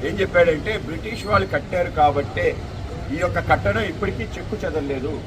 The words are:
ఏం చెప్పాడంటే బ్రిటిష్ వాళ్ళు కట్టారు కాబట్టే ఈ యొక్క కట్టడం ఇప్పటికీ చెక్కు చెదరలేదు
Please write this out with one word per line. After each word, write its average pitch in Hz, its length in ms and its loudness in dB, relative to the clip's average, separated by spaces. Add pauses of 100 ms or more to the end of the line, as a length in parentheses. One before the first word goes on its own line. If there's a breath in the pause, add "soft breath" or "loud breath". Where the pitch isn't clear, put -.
ఏం 165 160 -2
చెప్పాడంటే 170 500 4 (160)
బ్రిటిష్ 202 420 -6
వాళ్ళు 196 240 4
కట్టారు 175 460 -2
కాబట్టే 143 460 2 (680)
ఈ - 40 -4
యొక్క 175 200 0 (100)
కట్టడం 202 400 4
ఇప్పటికీ 190 340 -4 (120)
చెక్కు 180 260 -6
చెదరలేదు 147 500 -2 (160)